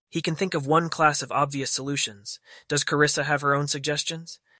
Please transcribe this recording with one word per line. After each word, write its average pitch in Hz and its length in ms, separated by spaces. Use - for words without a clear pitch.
He 170 120
can 160 140
think 190 180
of 139 140
one 160 220
class 151 320
of 127 100
obvious 139 400
solutions. 131 680
Does 143 180
Carissa 147 400
have 147 160
her 143 120
own 143 140
suggestions? 151 720